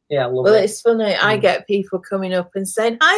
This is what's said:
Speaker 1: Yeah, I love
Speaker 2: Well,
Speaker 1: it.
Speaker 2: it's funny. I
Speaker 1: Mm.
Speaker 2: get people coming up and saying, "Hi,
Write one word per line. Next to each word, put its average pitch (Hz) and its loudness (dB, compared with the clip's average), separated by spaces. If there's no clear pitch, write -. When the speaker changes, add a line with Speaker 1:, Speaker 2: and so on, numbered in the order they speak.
Speaker 1:
Yeah, 139 -2
I 120 -6
love 127 -2
Speaker 2:
Well, 208 6
Speaker 1:
it. 208 4
Speaker 2:
it's 214 -8
funny. 220 0
I 208 2
Speaker 1:
Mm. 202 -6
Speaker 2:
get 180 0
people 196 -2
coming 185 -6
up 180 -4
and 196 -6
saying, 233 -2
"Hi, 349 4